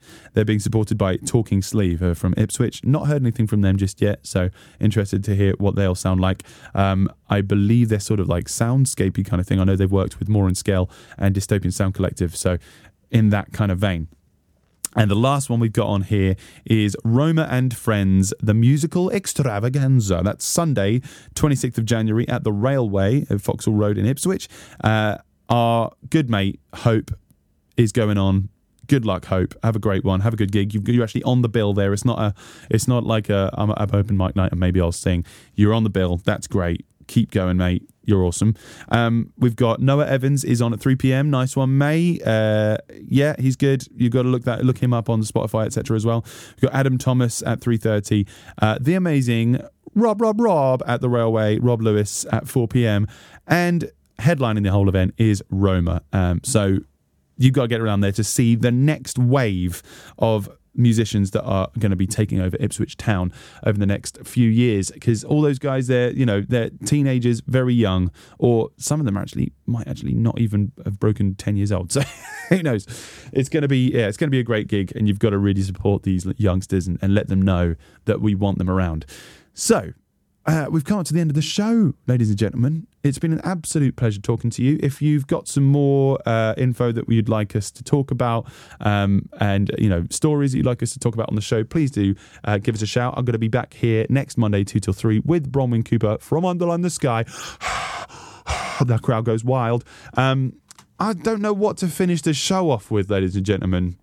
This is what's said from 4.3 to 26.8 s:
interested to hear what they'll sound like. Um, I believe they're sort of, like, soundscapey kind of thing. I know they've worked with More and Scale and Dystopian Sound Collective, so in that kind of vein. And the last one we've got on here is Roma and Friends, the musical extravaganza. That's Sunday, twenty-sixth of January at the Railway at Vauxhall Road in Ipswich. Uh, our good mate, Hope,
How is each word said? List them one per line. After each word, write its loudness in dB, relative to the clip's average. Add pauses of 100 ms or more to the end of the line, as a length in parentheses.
interested 0
to 0
hear 4
what 0
they'll 0
sound 0
like. 0 (320)
Um, 2 (200)
I 2
believe 2
they're 0
sort -2
of, 0
like, -2
soundscapey 0
kind 0
of -2
thing. 2
I 2
know 2
they've 2
worked 0
with -6
More 2
and 0
Scale 0 (280)
and 2
Dystopian 0
Sound 0
Collective, -2
so 0 (520)
in 4
that 0
kind 0
of -2
vein. -2 (840)
And 4
the 2
last 0
one 0
we've 2
got 0
on 0
here 2 (300)
is 2
Roma 2
and 0
Friends, 2
the 2
musical 2
extravaganza. 0
That's -2
Sunday, 0 (340)
twenty-sixth 0
of -2
January 0
at -4
the 0
Railway 0
at 0
Vauxhall -2
Road 2
in 2
Ipswich. -2 (340)
Uh, 0 (300)
our 2 (180)
good 0
mate, -2 (140)
Hope, 0 (680)